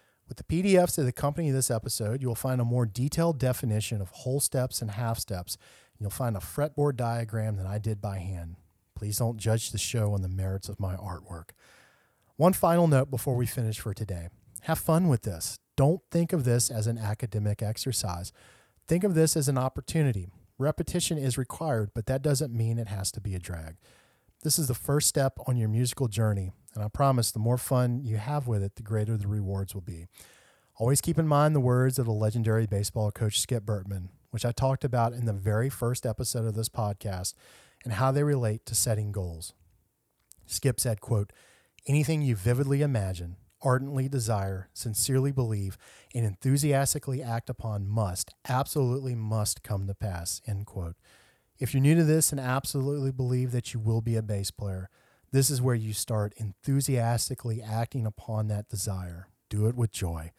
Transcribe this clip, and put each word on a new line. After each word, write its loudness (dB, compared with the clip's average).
With -12
the -12
P 0
D 6
Fs 6
that 2
accompany 0
this 2
episode, -2
you -2
will -2
find -2
a 2
more 2
detailed 0
definition 0
of -8
whole -2
steps -2
and -4
half -2
steps, -6
and -20
you'll -4
find -2
a -6
fretboard -2
diagram -2
that -4
I -4
did -4
by -4
hand. -8
Please -4
don't 0
judge 0
the -4
show 0
on 0
the -2
merits -4
of -8
my -2
artwork. -12
One 6
final 6
note 4
before -2
we 2
finish -2
for -6
today. -6
Have 0
fun 4
with 4
this. -6
Don't 6
think 2
of 2
this 4
as -2
an 0
academic -2
exercise. -4
Think 2
of 4
this 4
as 2
an 2
opportunity. 0
Repetition 0
is 0
required, -2
but -6
that -2
doesn't 0
mean 0
it -4
has -4
to -10
be -4
a -4
drag. -10
This 2
is 0
the 0
first 0
step 0
on 0
your 2
musical 0
journey, 0
and -4
I -4
promise 2
the -6
more 2
fun 0
you -2
have -4
with 0
it, -4
the -12
greater 0
the -4
rewards -2
will -8
be. -12
Always 2
keep -2
in 2
mind 6
the 4
words 4
of 2
the 0
legendary 2
baseball 0
coach 0
Skip -2
Bertman, -4
which -2
I 0
talked 0
about 2
in -4
the 0
very 0
first -2
episode -2
of -2
this -2
podcast, -4
and -4
how 2
they 2
relate 0
to -6
setting 0
goals. -6
Skip 0
said, 0
quote, 0
"Anything 2
you 2
vividly 2
imagine, -2
ardently 2
desire, -2
sincerely 0
believe, -2
and 0
enthusiastically 0
act -4
upon -4
must, 0
absolutely 0
must -2
come -4
to -2
pass," -6
end -6
quote. -8
If -4
you're 2
new 8
to 6
this 4
and -2
absolutely -2
believe 0
that -4
you -4
will 2
be 0
a 0
bass -2
player, -6
this 4
is 0
where 2
you -2
start -2
enthusiastically -2
acting -2
upon -4
that -4
desire. -6
Do 2
it 2
with 0
joy. -4